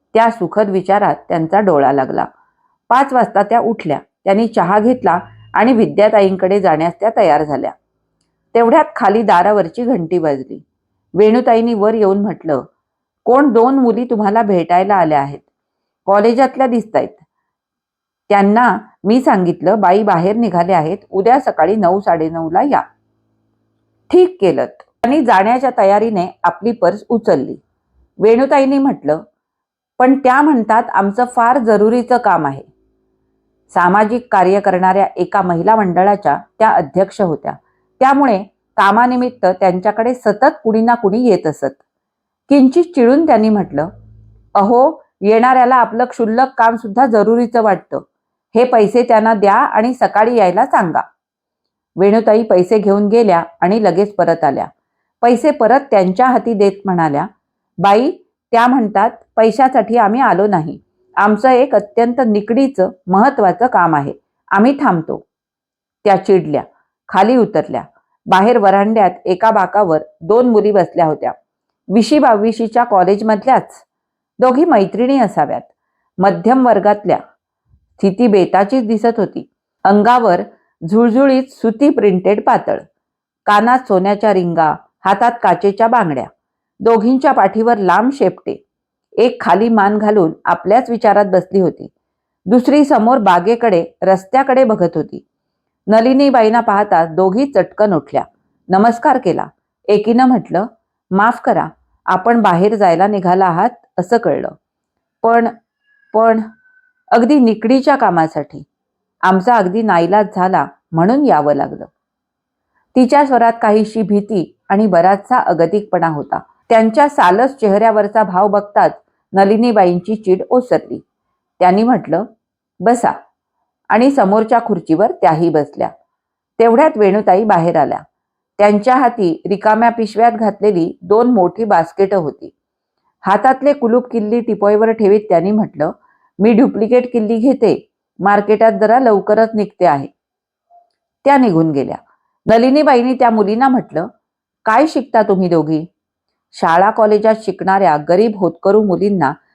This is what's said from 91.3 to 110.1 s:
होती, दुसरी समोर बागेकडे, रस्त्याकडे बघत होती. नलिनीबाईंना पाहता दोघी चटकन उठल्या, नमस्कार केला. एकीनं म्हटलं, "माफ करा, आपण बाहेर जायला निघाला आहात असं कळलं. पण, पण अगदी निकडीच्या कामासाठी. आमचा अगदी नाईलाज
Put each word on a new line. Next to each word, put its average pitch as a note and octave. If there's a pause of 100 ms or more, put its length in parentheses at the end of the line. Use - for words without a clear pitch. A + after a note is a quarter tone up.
होती, - (580)
दुसरी B3+
समोर B3
बागेकडे, G3 (160)
रस्त्याकडे B3+
बघत G#3+
होती. - (600)
नलिनीबाईंना A#3
पाहता G3+
दोघी F#3
चटकन G3+
उठल्या, C#3+ (460)
नमस्कार A3+
केला. - (380)
एकीनं G#3
म्हटलं, G#3 (460)
"माफ G#3+
करा, E3 (380)
आपण A3+
बाहेर G3
जायला F#3
निघाला F#3+
आहात F3+ (280)
असं A3+
कळलं. D3+ (760)
पण, A#3 (640)
पण A3 (720)
अगदी C4+
निकडीच्या B3
कामासाठी. D#3+ (580)
आमचा F#3+
अगदी G3
नाईलाज G3 (100)